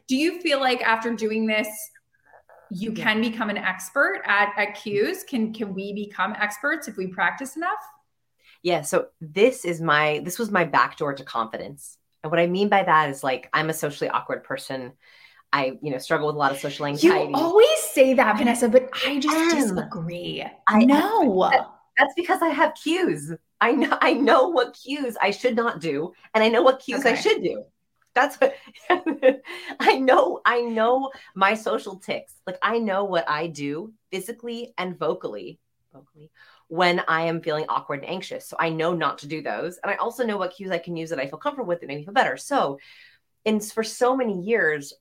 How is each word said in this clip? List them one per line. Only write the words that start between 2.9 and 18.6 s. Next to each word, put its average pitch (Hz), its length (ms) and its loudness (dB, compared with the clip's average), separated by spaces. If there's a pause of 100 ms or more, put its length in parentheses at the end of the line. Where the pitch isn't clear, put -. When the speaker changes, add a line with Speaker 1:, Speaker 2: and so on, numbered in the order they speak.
Speaker 2:
Yeah. - 120 -6
Speaker 1:
can 220 160 2
become 220 300 -2
an 202 80 -6
expert 277 640 -2
at, 202 320 2
at 202 180 -2
cues? 220 480 -2
Can, 220 300 -4
can 196 220 -8
we 196 180 -8
become 202 460 -6
experts 285 500 -4
if - 80 -14
we 190 100 -6
practice 185 500 -4
enough? 359 260 -4 (800)
Speaker 2:
Yeah. 170 200 0
So - 260 0 (120)
this 196 440 2
is 170 160 -2
my, 151 440 4
this 180 140 -8
was 226 120 -4
my 185 140 2
backdoor 139 500 0
to 139 100 -12
confidence. 113 760 -8 (240)
And 156 80 -8
what 165 100 4
I 175 60 6
mean 190 220 2
by 196 140 4
that 156 280 4
is, 139 120 -10
like, 131 300 -2
I'm 156 180 0
a 160 40 -2
socially 147 360 -4
awkward 127 340 -4
person. 131 480 -10 (600)
I, 135 300 0
you 147 100 -4
know, 127 60 -4
struggle 151 280 0
with 151 80 0
a 147 40 -6
lot 139 120 2
of 139 80 -4
social 147 260 -6
anxiety. 147 440 2
Speaker 1:
You - 80 -2
always 427 420 6
say 262 360 4
that, 220 240 4
Vanessa, 240 300 2